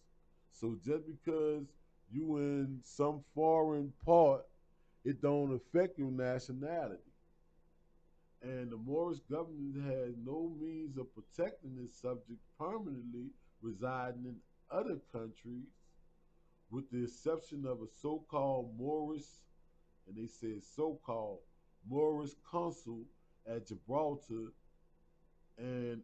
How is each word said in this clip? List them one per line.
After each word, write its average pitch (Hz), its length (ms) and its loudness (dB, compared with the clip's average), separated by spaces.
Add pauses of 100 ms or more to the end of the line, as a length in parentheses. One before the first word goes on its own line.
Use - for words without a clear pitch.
(540)
So 113 320 -2
just 156 220 0
because 156 560 0 (480)
you 151 260 0
in 139 460 2
some 147 380 0 (120)
foreign 156 600 6 (120)
part, 156 400 10 (600)
it 135 160 0
don't 143 340 4
affect 180 420 2
your 139 140 0
nationality. 127 920 -2 (1400)
And 127 260 -4
the 117 80 -6
Moorish 147 420 0 (120)
government 143 540 -4
has 131 280 -2 (100)
no 160 280 -4 (100)
means 156 360 -6
of 127 180 -4
protecting 135 640 -6
its 117 180 -14
subject 120 400 -6 (200)
permanently 139 720 -6 (300)
residing 123 640 -4
in 123 100 -8 (340)
other 190 280 -2 (140)
countries, 120 560 -10 (1040)
with 131 220 -6
the 123 120 0
exception 151 640 -2
of 123 160 -2
a 110 60 -10 (140)
so-called 139 760 0
Moorish, 151 500 -2 (800)
and 98 100 -14
they 113 100 -6
said 110 360 -6
so-called 113 760 -4 (500)
Moorish 147 420 2 (180)
consul 170 560 -4 (420)
at 117 200 -6
Gibraltar 117 840 -2 (1040)
and 120 460 -4